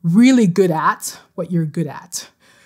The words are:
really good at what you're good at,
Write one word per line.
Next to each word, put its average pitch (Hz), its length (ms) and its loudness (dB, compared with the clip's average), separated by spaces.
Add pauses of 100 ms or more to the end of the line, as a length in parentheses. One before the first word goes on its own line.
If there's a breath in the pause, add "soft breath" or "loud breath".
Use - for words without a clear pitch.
really 233 440 4
good 180 240 2
at 165 480 -4 (160)
what 170 160 -10
you're 165 160 -2
good 151 200 -6
at, - 440 -16 (360 soft breath)